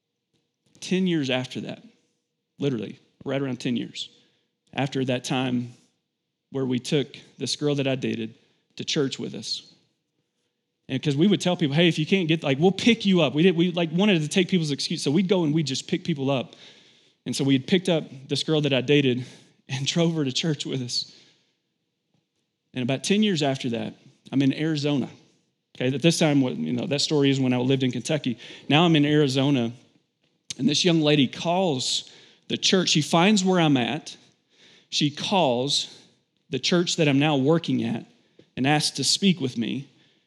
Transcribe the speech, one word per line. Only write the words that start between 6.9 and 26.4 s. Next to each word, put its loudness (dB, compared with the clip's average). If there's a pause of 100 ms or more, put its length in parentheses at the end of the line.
this -6
girl 0
that 0
I 0
dated -6 (420)
to -10
church -2
with -10
us. -10 (1300)
And -6
'cause 0
we 4
would 2
tell -2
people, -2
"Hey, 4
if 0
you -2
can't 0
get, 0
like, 0
we'll 4
pick 2
you 4
up." 0
We 2
did, 4
we, 2
like, -4
wanted 2
to -4
take 0
people's 0
excuse. -6
So -2
we'd 2
go 2
and 0
we'd 0
just -6
pick -6
people -2
up. -4 (680)
And -6
so -2
we 4
had 0
picked 0
up -2 (180)
this -4
girl 0
that 0
I 0
dated 2 (420)
and -6
<laughs> -4
drove 2
her -2
to -4
church -4
with -6
us. -8 (1600)
And -6
about -2
ten 2
years 0
after -2
that, -6 (380)
I'm 2
in 2
Arizona. -2 (640)
Okay, -2
at -6
this 4
time, 4